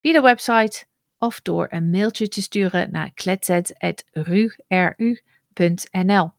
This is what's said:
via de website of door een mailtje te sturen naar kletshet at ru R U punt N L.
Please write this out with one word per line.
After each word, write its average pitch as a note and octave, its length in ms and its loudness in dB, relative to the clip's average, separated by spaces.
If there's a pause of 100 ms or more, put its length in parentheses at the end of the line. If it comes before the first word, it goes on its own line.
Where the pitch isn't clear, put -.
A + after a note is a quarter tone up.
via D#4 120 0
de D#4+ 80 6
website A#3 640 2 (340)
of A#3 220 -4
door E3+ 300 -2
een E3+ 200 -2
mailtje G#3 380 0
te G3+ 140 -6
sturen F#3 480 -2
naar D#3+ 240 -6
kletshet F3+ 640 -2
at E3+ 320 -6
ru F#3 440 0 (140)
R F3+ 280 2
U A#3 240 -2 (320)
punt F3 440 0
N F#3 220 2
L. E3 200 0